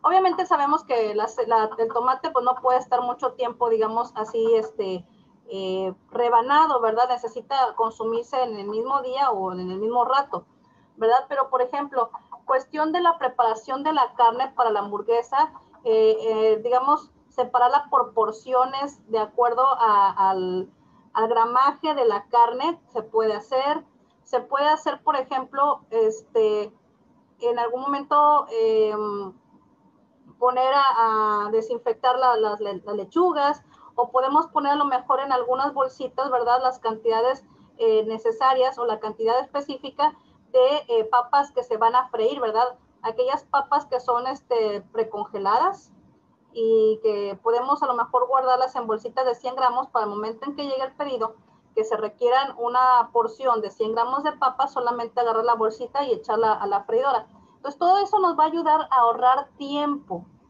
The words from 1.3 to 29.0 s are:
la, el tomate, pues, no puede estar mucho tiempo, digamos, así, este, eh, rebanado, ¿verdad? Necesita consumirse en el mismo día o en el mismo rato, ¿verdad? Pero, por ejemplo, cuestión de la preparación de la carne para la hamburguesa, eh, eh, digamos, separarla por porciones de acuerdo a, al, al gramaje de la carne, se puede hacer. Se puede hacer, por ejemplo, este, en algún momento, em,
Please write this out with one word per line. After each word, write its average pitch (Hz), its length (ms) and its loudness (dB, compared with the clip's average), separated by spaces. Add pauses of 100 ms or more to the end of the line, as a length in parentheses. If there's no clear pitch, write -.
la, 220 300 2
el 226 160 -2
tomate, 262 360 -2
pues, 247 160 -2
no 247 100 2
puede 254 240 2
estar 247 220 -2
mucho 247 320 -6
tiempo, 240 360 -4
digamos, 220 460 -2
así, 226 400 0
este, 190 500 -4 (460)
eh, 190 420 -6 (180)
rebanado, 247 680 2
¿verdad? 233 300 0
Necesita 240 680 -2
consumirse 226 680 -4
en 220 140 -6
el 202 100 -10
mismo 247 340 -2
día 254 300 -2
o 190 200 -4
en 180 80 -8
el 185 200 -8
mismo 240 260 0
rato, 269 400 -2 (520)
¿verdad? 233 300 2
Pero, 269 220 -2
por 254 140 0
ejemplo, 269 480 -4 (340)
cuestión 302 460 -2
de 349 100 0
la 339 160 2
preparación 254 680 -2
de 311 100 0
la 254 200 0
carne 247 420 2
para 240 140 2
la 208 120 0
hamburguesa, 233 680 -2 (320)
eh, 220 380 4
eh, 220 420 2
digamos, 254 480 0 (180)
separarla 247 600 2
por 240 240 2
porciones 254 960 -2
de 220 100 0
acuerdo 240 460 0
a, 202 680 2
al, 185 360 -4 (460)
al 427 160 0
gramaje 262 640 2
de 269 120 0
la 202 200 0
carne, 247 560 2 (100)
se 226 100 -6
puede 220 320 0
hacer. 269 520 -2 (380)
Se 247 180 -4
puede 277 260 -2
hacer, 302 360 -2
por 302 120 0
ejemplo, 269 720 -2
este, 220 840 0 (640)
en 240 200 -2
algún 233 220 -4
momento, 285 680 2
em, 214 800 0 (1040)